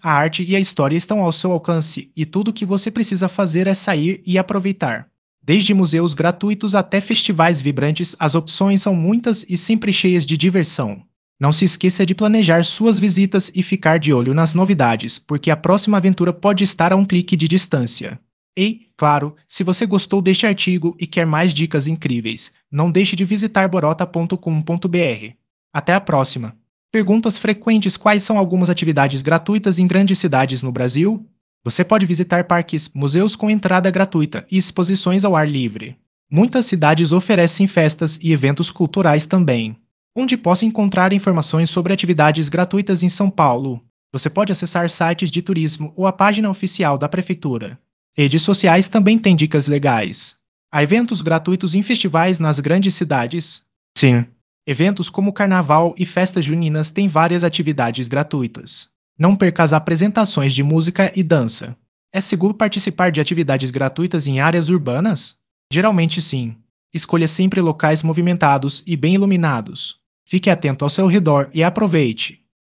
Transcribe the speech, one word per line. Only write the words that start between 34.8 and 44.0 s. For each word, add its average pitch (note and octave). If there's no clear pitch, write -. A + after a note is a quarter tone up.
ao F3+
ar D3+
livre. A#2+
Muitas A3+
cidades D#3
oferecem F3+
festas D#3
e D#3+
eventos C#3+
culturais D#3
também. A#2+
Onde B3
posso F#3
encontrar G3+
informações E3+
sobre F3+
atividades D#3
gratuitas F3+
em F3
São G3
Paulo? C3